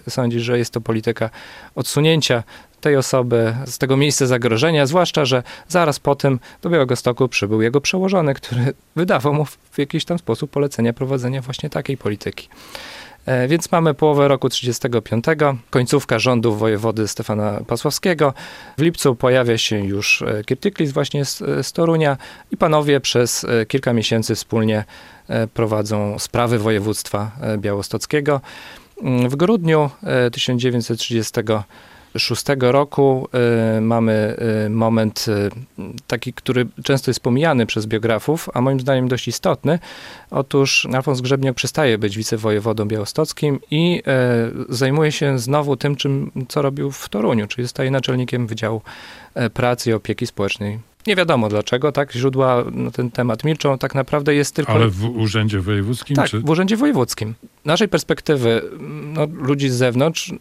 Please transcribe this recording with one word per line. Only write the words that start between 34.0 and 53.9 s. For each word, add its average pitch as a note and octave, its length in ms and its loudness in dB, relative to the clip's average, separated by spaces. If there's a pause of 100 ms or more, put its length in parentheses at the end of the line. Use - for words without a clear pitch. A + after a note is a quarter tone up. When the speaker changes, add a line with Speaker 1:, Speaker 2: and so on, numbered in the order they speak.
Speaker 1:
e, G#2 40 -2
moment, A2+ 580 0
e, G#2 560 -4 (220)
taki, B2 260 -6
który B2 340 0 (180)
często C3+ 260 0
jest A#2 100 -2
pomijany C3 460 2
przez G#2+ 200 -2
biografów, A2 680 0
a B2 60 0
moim C3+ 200 2
zdaniem B2+ 280 0
dość B2 200 -2
istotny. D#3+ 500 0 (520)
Otóż C#3 640 0
Alfons C3 260 0
Grzebniok C3+ 360 0
przestaje B2+ 420 0
być G#2 180 -2
wicewojewodą G#2+ 680 -2
białostockim B2+ 760 -2 (100)
i, E3 360 0
e, B2 440 2 (180)
zajmuje C#3 440 2
się C#3 260 0
znowu C#3 380 0
tym, C#3+ 200 -2
czym, C#3 340 -2 (180)
co D3 140 -2
robił C#3 280 -2
w - 180 -12
Toruniu, D#3 380 0
czyli B2 180 -6
zostaje C3 260 -2
naczelnikiem B2+ 560 -2
Wydziału, A2 360 -4 (520)
e, A#2 160 -2
Pracy B2 400 0
i - 20 4
Opieki A2 340 -2
Społecznej. G#2 520 -4 (280)
Nie G#3 100 2
wiadomo D#3 320 2
dlaczego, G#2 440 0
tak? C#3+ 200 -2
Źródła B2+ 600 2
na B2 180 -4
ten B2 200 -4
temat B2+ 340 -2
milczą. D3 340 0
Tak - 160 -4